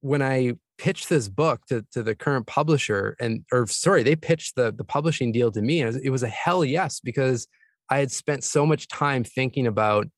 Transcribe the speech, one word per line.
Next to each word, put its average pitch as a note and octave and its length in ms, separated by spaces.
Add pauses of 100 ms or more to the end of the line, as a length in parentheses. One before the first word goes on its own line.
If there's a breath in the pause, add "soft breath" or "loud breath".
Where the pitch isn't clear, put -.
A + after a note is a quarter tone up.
when C#3+ 200
I C3 340 (220)
pitched - 320
this C3 220
book D3 380
to, A2+ 240
to A#2+ 100
the G#2+ 120
current C3+ 340
publisher B2+ 680
and, A2+ 340
or B2 140
sorry, E3 360
they C#3+ 140
pitched - 400
the, A#2 160
the A2 120
publishing D3 480
deal A#2 200
to G#2 100
me. D3+ 180
And A#2 80
it A#2 60
was, C3 120
it C3+ 40
was C3 120
a A#2+ 60
hell F3 360
yes, D3 360
because C3 460 (420 soft breath)
I C3+ 100
had C#3 120
spent - 340
so D3+ 220
much D#3 220
time C#3 360
thinking C3 420
about G#2+ 520